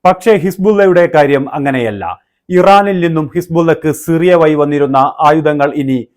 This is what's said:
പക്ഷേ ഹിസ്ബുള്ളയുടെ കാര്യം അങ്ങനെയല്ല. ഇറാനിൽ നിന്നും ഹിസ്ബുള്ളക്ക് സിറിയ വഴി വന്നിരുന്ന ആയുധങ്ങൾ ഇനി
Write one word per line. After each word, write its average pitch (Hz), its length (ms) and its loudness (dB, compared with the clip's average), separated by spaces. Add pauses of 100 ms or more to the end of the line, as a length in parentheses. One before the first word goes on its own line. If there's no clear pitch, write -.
പക്ഷേ 185 280 0 (100)
ഹിസ്ബുള്ളയുടെ 190 600 2 (100)
കാര്യം 143 300 2 (120)
അങ്ങനെയല്ല. 120 460 -4 (460)
ഇറാനിൽ 190 560 2
നിന്നും 160 300 -2
ഹിസ്ബുള്ളക്ക് 165 560 -2 (100)
സിറിയ 170 400 0
വഴി 156 200 2
വന്നിരുന്ന 143 380 0 (280)
ആയുധങ്ങൾ 151 440 0 (120)
ഇനി 131 140 -2 (200)